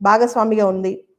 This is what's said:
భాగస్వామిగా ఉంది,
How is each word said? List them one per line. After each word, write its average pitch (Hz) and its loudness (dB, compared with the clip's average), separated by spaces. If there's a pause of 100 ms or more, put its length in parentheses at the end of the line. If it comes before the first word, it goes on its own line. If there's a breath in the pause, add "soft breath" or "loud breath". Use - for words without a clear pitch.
భాగస్వామిగా 220 2
ఉంది, 190 -4 (140)